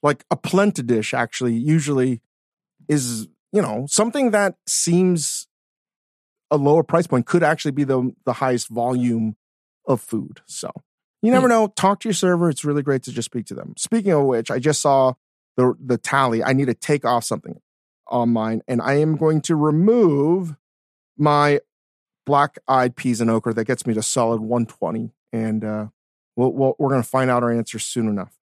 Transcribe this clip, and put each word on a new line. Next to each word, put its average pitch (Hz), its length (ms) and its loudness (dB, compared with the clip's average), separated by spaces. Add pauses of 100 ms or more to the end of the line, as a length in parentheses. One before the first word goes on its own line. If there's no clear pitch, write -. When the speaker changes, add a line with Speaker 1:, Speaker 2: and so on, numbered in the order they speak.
Speaker 1:
like 143 260 0
a 165 60 0
polenta 196 480 0
dish, 113 300 -2
actually, 123 400 -2
usually 135 680 0 (640)
is, 120 400 -4 (240)
you 202 100 2
know, 120 280 -4
something 240 420 0
that 202 260 0 (100)
seems 175 800 0 (1040)
a 151 60 0
lower 147 260 4
price 170 240 0
point 123 180 0
could 175 180 2
actually 151 280 0
be 139 140 -2
the, 131 260 0 (140)
the 123 80 -2
highest 127 340 -2
volume 117 680 -2 (520)
of 175 140 0
food. - 440 -8
So - 260 -12 (520)
you 220 80 4
never 254 160 6
Speaker 2:
Hmm. 240 60 6
Speaker 1:
know. 220 140 4
Talk 196 340 0
to 226 80 -6
your 202 40 0
server. 175 360 2
It's 147 160 -4
really 147 180 0
great 135 200 0
to 127 80 -12
just 120 160 -6
speak 117 200 -8
to - 80 -12
them. - 220 -14
Speaking 202 340 -2
of 147 140 4
which, 120 260 0
I 120 80 -2
just 139 220 0
saw 135 320 4 (440)
the, 127 220 4
the 123 180 -2
tally. 127 460 0
I 131 100 0
need 135 120 2
to 123 100 0
take 147 300 -2
off 120 180 2
something - 360 -8 (480)
on 117 260 0
mine, 110 340 -2
and 120 140 -2
I 139 140 0
am 156 200 2
going 156 260 2
to 165 140 0
remove 160 1000 2 (640)
my 147 420 4 (680)
black-eyed 135 720 0
peas 120 240 -2
and 113 80 2
okra. 113 240 0
That 113 120 -2
gets 123 200 -4
me 120 80 -2
to 107 80 -2
solid 113 400 -2
one 117 240 -2
twenty, 107 460 -6 (200)
and, 110 320 -4
uh, 107 240 -6 (480)
we'll, 123 160 2
we'll, 135 280 0
we're 143 100 0
gonna 131 140 0
find 131 260 0
out 123 140 2
our 120 80 0
answers 113 340 -4
soon 117 240 -4
enough. 101 340 -8